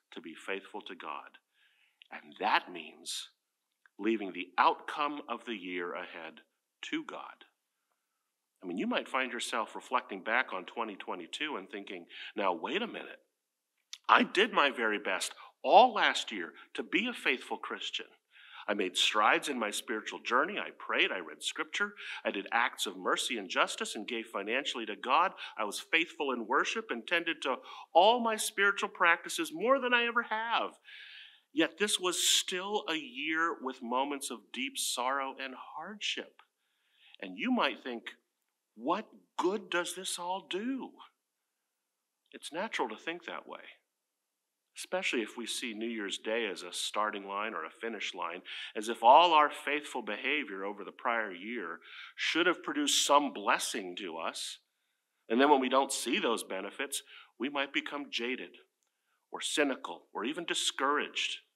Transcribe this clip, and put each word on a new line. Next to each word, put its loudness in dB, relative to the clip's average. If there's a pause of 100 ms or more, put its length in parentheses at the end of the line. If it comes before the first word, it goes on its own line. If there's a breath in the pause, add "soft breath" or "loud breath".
(120)
to -14
be -14
faithful -8
to -14
God. -12 (720 soft breath)
And -18
that 0
means -10 (720)
leaving 0
the -8 (100)
outcome 2
of -8
the -6
year -6
ahead -10 (480)
to -6
God. -12 (1400)
I -10
mean, -4
you 0
might 0
find 0
yourself -4
reflecting -4
back 2
on -4
twenty -6
twenty-two -8
and -10
thinking, -12 (280 loud breath)
"Now, 2
wait -2
a -4
minute. -12 (880)
I 8
did 4
my 6
very 0
best -2 (300 loud breath)
all 10
last 2
year -6 (200 loud breath)
to -4
be 0
a -4
faithful -2
Christian. -8 (600 loud breath)
I 0
made 0
strides 6
in -2
my 0
spiritual -6
journey. 2
I -6
prayed, 0
I -4
read -12
scripture, -4 (320 loud breath)
I 0
did -4
acts 0
of -8
mercy 0
and -6
justice 0
and -8
gave -4
financially -4
to -6
God. 2 (240 loud breath)
I -2
was -6
faithful 0
in -2
worship 0
and -4
tended 0
to 0 (360 loud breath)
all 8
my 0
spiritual 2
practices 2
more 4
than 0
I 4
ever 2
have." -2 (840 loud breath)
Yet 2
this 2
was 2
still 2
a 0
year -2
with -6
moments -2
of -12
deep -6
sorrow -2
and -8 (220)
hardship. -8 (800 soft breath)
And -10
you -2
might 0
think, -8 (580)
"What -2 (320)
good -2
does -2
this -6
all -6
do?" -6 (1400)
It's -14
natural -2
to -6
think -10
that -8
way, -14 (1160)
especially -2
if -8
we -8
see -6
New -4
Year's -4
Day 0
as -4
a -10
starting -2
line -4
or -4
a -8
finish -8
line, -6 (300 loud breath)
as -6
if -2
all 10
our 8
faithful -4
behavior -2
over -6
the -14
prior -2
year -8 (340 loud breath)
should 2
have 2
produced 2
some 6
blessing -2
to -8
us. -8 (680)
And 4
then 8
when 8
we 2
don't 4
see 0
those 0
benefits, -6 (340 loud breath)
we -2
might -2
become -4
jaded -6 (800)
or -10
cynical -2
or -4
even -4
discouraged 0 (160)